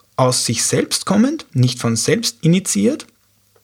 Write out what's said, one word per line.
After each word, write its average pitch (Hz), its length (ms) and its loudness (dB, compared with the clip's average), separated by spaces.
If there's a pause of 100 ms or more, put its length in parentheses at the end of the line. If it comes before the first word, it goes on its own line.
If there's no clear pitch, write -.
(160)
aus 127 280 2
sich 117 200 -2
selbst - 420 -2
kommend, 254 480 0
nicht 127 240 2
von 117 180 -2
selbst - 460 -2
initiiert, 196 640 0 (580)